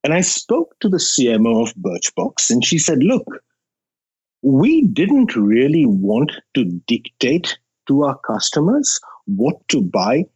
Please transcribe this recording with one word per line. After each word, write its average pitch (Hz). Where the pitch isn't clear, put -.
And 147
I 175
spoke -
to 220
the 185
C 123
M 110
O 113
of -
Birchbox, -
and 120
she 165
said, 147
"Look, 220
we 214
didn't 226
really 127
want 107
to 127
dictate 127
to 147
our 135
customers 160
what 113
to 131
buy 107